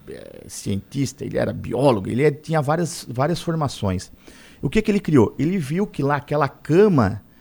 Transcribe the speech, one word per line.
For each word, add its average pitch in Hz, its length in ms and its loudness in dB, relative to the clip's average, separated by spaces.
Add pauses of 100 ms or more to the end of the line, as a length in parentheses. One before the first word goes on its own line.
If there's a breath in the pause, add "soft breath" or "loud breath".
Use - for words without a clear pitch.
é, - 380 -18
cientista, 127 760 -6
ele - 140 -6
era 113 160 0
biólogo, 110 560 0
ele 117 140 -2
é, 151 80 2
tinha 156 280 -4
várias, 151 480 -2
várias 139 320 -2
formações. 131 720 -4 (480 loud breath)
O - 80 -4
que 113 140 2
que - 80 -2
ele 202 100 2
criou? 131 380 4
Ele 180 220 0
viu 165 260 -2
que - 160 -6
lá 139 140 0
aquela 143 340 -2
cama 143 720 4 (200 soft breath)